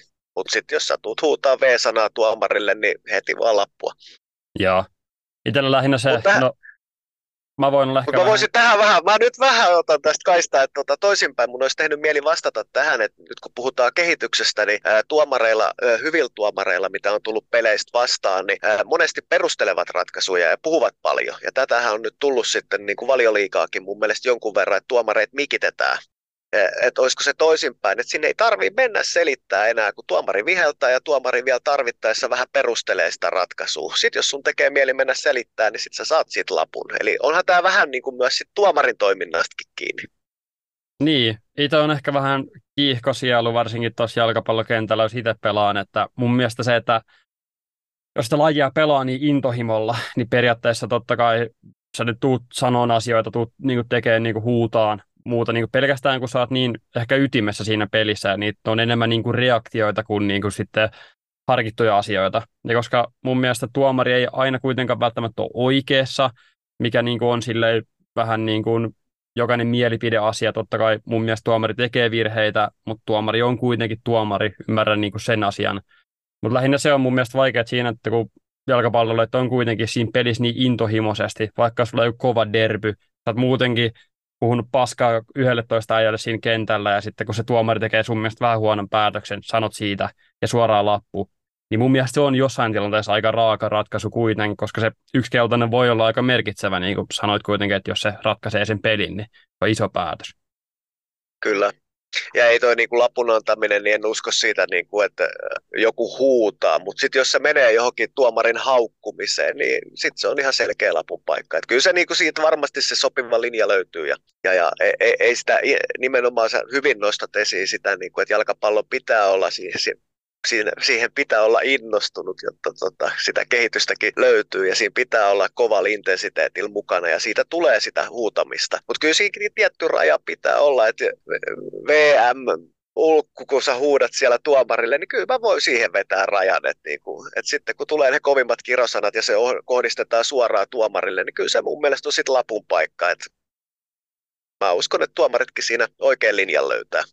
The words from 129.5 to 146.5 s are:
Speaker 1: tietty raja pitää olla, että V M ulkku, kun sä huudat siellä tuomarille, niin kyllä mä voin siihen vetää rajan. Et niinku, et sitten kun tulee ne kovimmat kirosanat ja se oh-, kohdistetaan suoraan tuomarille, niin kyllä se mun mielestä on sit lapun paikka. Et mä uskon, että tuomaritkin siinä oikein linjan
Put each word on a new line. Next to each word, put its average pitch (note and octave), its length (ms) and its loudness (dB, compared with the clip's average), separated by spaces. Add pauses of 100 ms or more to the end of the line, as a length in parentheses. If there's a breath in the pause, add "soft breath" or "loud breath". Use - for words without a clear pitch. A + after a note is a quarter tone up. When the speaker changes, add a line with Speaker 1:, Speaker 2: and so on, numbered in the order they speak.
Speaker 1:
tietty F3+ 320 -2
raja D#3 380 2
pitää C#3+ 340 -2
olla, C3 280 4
että A#2 180 -2 (800)
V D3 280 6 (180)
M G#2 360 -4 (260)
ulkku, D3+ 500 2
kun C3 160 0
sä C3 140 0
huudat C#3 380 2
siellä A#2+ 300 2
tuomarille, A#2+ 540 2
niin E3+ 100 -6
kyllä G3+ 220 -4
mä B3 120 0
voin F#3+ 200 0
siihen A#2 320 0
vetää G2 320 0
rajan. F#2 440 0
Et - 160 -8
niinku, D2 400 -10 (100)
et A2+ 100 -6
sitten - 300 -6
kun C#3+ 120 -10
tulee C#3+ 240 2
ne D3 80 0
kovimmat C3 440 0
kirosanat A2+ 520 0
ja A2 60 -2
se A2 140 0
oh-, A#2 300 0
kohdistetaan A#2 600 0
suoraan G#2+ 440 0
tuomarille, G2 540 -2
niin C3 100 -8
kyllä - 160 -4
se - 120 0
mun D3 200 -6
mielestä D3 280 -2
on C#3+ 40 -2
sit D3 160 -2
lapun A#2+ 380 -2
paikka. E2+ 440 -2
Et E2 80 -4 (1400)
mä F#2+ 80 2
uskon, D#3 320 0
että - 120 -8
tuomaritkin B2+ 480 0
siinä A#2 240 -2 (120)
oikein A#2+ 360 2
linjan D#2 340 0